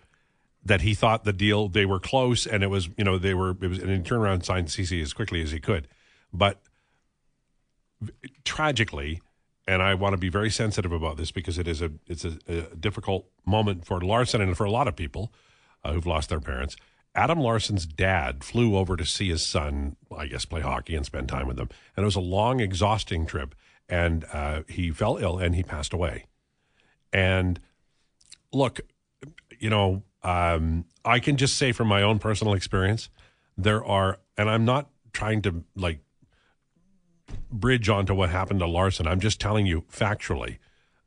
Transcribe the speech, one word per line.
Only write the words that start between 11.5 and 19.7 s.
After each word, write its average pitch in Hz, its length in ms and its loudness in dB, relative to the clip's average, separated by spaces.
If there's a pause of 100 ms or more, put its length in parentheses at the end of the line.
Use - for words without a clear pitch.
it 85 100 -4
is 80 140 -4
a, 80 100 -4 (140)
it's - 180 -8
a, 78 140 -8 (100)
a 82 280 -6
difficult 95 500 -4 (180)
moment 101 400 2
for 90 160 -4
Larson 107 400 2
and 92 160 2
for 110 80 0
a 101 60 0
lot 120 180 0
of 85 80 -4
people, 85 360 -8 (520)
uh, 73 80 -4
who've 85 140 -2
lost 78 240 0
their 78 100 -2
parents. 67 360 -6 (380)
Adam 147 260 4
Larson's 107 460 0
dad 76 580 0
flew 113 320 2
over 92 200 2
to 87 100 -2
see - 240 -2
his 78 140 0
son, 71 520 -2 (180)